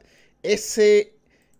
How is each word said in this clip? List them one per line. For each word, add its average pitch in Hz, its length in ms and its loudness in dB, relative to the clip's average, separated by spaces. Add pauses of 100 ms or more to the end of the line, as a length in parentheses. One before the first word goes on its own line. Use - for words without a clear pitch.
(420)
ese, 208 720 0 (460)